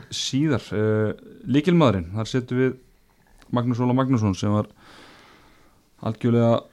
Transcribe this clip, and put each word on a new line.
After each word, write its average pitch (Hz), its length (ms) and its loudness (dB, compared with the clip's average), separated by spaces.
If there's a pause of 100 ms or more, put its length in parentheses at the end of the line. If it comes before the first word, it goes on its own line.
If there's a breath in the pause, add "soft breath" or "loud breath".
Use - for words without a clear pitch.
síðar. 139 600 -2
Eh, 107 640 -2 (120)
lykilmaðurinn, 135 680 2
þar 107 200 -6
setjum 127 300 -2
við 131 160 0 (720)
Magnús 120 300 -2
Óla 123 160 0
Magnússon 123 400 0
sem 104 160 -2
var 104 160 0 (1400 soft breath)
algjörlega 117 580 2 (120)